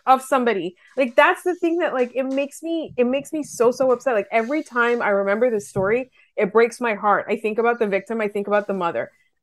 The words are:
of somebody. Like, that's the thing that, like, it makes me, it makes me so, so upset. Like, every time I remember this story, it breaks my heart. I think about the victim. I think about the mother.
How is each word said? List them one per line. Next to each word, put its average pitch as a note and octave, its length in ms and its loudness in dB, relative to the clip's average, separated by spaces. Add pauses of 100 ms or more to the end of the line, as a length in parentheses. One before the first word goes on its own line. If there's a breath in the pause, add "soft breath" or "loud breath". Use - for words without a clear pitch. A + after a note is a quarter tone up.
of B3+ 160 4
somebody. A3 540 0 (200 soft breath)
Like, B3+ 180 0
that's E4+ 280 4
the F4+ 140 -2
thing E4+ 220 0
that, E4 140 -2
like, B3 220 -2
it C4 100 -2
makes C4+ 380 -4
me, D#4+ 340 -6
it B3 100 2
makes C#4 260 -4
me D#4 100 -4
so, C#4 280 0
so B3+ 220 2
upset. A#3+ 220 0
Like, G3+ 180 0
every A#3 300 0
time A#3+ 400 0
I E3+ 60 0
remember G3+ 420 2
this G#3 180 -4
story, G#3+ 420 -2 (260 soft breath)
it G3+ 160 0
breaks A3+ 280 2
my A#3 140 -2
heart. G3 340 2
I G#3+ 80 -2
think G#3+ 220 -4
about A#3 200 2
the A3+ 80 0
victim. G3 340 -2
I G#3+ 80 -2
think G3+ 180 -6
about G#3 200 0
the G3 80 -4
mother. E3+ 360 -4 (320)